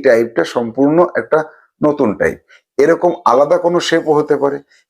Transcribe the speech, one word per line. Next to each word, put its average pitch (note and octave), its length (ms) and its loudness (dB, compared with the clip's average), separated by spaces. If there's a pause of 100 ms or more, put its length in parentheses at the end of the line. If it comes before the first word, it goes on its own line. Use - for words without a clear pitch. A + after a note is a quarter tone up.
টাইপটা A#2 440 2
সম্পূর্ণ C3 520 -2 (180)
একটা D3+ 240 -2 (420)
নতুন D3 360 0
টাইপ, - 200 -2 (400)
এরকম E3 340 2 (140)
আলাদা C#3+ 320 2
কোনো F3 220 0
শেপও D#3+ 400 0
হতে D3 180 0
পারে। C#3 200 -2 (320)